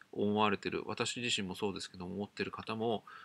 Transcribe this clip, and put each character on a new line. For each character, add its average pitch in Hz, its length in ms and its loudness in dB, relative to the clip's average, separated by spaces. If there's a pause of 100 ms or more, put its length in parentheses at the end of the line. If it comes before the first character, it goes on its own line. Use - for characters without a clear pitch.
(120)
思 104 280 2
わ 107 80 8
れ 98 100 4
て 92 120 -2
る、 90 160 -2
私 113 340 0
自 117 220 2
身 92 60 -2
も 90 80 -4
そ 101 160 0
う - 20 -4
で 87 60 -4
す - 100 -8
け - 60 -18
ど 90 100 -6
も、 92 80 -6
思 101 120 -2
っ - 20 -18
て - 160 -4
る 95 80 -4
方 110 240 -4
も 110 260 2 (220)